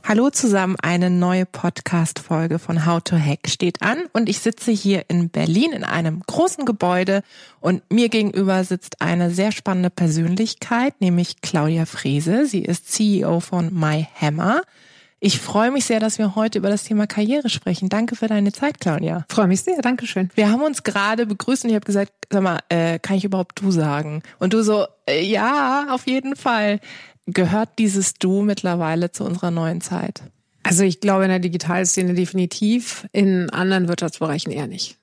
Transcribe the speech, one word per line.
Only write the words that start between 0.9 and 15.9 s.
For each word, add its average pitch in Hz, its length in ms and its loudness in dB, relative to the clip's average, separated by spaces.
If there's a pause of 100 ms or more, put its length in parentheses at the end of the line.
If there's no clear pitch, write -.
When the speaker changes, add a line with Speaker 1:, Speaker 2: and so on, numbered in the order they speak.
Speaker 1:
neue 180 360 2
Podcast-Folge 165 1120 -2
von 165 260 -2
How 170 160 2
to - 160 -2
Hack 147 300 0
steht - 340 -2
an 247 180 0 (120)
und 226 160 2
ich - 120 -2
sitze - 320 -2
hier 196 360 2
in 170 220 0
Berlin 175 420 2
in - 140 -8
einem 165 420 -2
großen 320 380 0
Gebäude 185 560 0 (400)
und 180 280 2
mir 233 200 4
gegenüber 196 560 2
sitzt - 360 -6
eine 175 280 2
sehr 190 240 0
spannende 180 360 0
Persönlichkeit, 185 1120 0
nämlich 175 400 0
Claudia 160 460 0
Frese. 165 600 0
Sie 208 140 -2
ist - 320 -4
C 208 280 2
E - 60 0
O 170 140 2
von 175 340 -2
My 156 320 0 (140)
Hammer. 170 440 0 (580)
Ich 196 180 2
freue 226 320 2
mich 269 140 0
sehr, 220 160 0